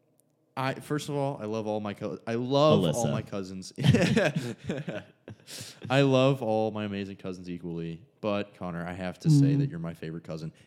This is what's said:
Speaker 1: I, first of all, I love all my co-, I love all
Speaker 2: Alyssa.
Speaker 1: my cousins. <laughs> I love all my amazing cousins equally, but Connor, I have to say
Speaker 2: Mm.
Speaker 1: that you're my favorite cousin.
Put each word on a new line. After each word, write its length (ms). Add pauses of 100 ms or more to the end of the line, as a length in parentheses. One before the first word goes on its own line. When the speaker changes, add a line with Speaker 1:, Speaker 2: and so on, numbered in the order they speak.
(580)
Speaker 1:
I, 160
first 360
of 60
all, 260
I 40
love 220
all 120
my 140
co-, 340
I 80
love 480
all 220
Speaker 2:
Alyssa. 60
Speaker 1:
my 100
cousins. 560
<laughs> 1300 (840)
I 120
love 400
all 300
my 140
amazing 320
cousins 320
equally, 520 (200)
but 360
Connor, 280
I 80
have 260
to 100
say 260
Speaker 2:
Mm. 40
Speaker 1:
that 100
you're 100
my 140
favorite 300
cousin. 280 (160)